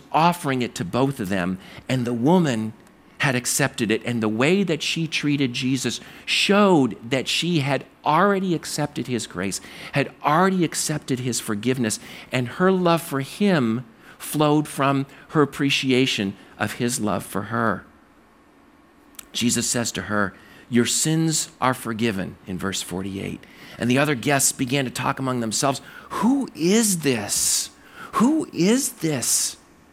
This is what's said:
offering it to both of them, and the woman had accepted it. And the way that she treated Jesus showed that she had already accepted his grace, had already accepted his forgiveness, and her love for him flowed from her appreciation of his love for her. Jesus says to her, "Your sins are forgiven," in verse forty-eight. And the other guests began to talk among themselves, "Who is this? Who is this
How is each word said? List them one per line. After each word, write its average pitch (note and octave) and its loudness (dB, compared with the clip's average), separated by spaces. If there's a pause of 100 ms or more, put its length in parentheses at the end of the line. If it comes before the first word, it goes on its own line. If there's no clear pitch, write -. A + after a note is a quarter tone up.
(120)
offering D3 2
it - -6
to - -6
both A#2+ 0
of F#2+ -4
them, F#2 -2 (280)
and B2+ -2
the B2 -2
woman A#2+ 2 (460)
had C#3 2
accepted B2 0
it. A2 0
And A#2+ -4
the A2 2
way C#3+ 2
that E3 -2
she D#3+ -2
treated C#3+ 0
Jesus B2+ -2 (240)
showed F#3 4 (100)
that B2+ 0
she E3+ 0
had C3+ 0 (180)
already F#3 2
accepted D3 -6
his A#2+ -4
grace, F#2 -6 (300)
had C#3 0 (120)
already F3 4
accepted D3 -4
his B2 -4
forgiveness, A2+ -2 (320)
and B2 -2
her F#3 2
love E3+ 2
for C#3 -4
him C3 0 (320)
flowed D3+ 2
from C#3 0 (240)
her D3+ 4
appreciation C3 2 (220)
of G#2 -2
his B2 -2
love G2+ -2
for G2+ -6
her. A2 -2 (1500)
Jesus A#2 0
says A#2 -2
to F2+ -6
her, G2+ -2 (360)
"Your A#2+ 4
sins D#3+ 0 (120)
are B2+ 2
forgiven," G#2 -4 (100)
in F2+ -6
verse F#2+ -4
forty-eight. F#2+ -8 (360)
And A#2 0
the B2 4
other D3 2
guests C3+ 0
began C3+ -2
to A#2 -6
talk C3 -4
among B2+ -4
themselves, A#2+ -2 (280)
"Who B3+ 0
is F#3+ 2
this? A#2+ -2 (440)
Who D4 2
is A#3 2
this - -2 (360)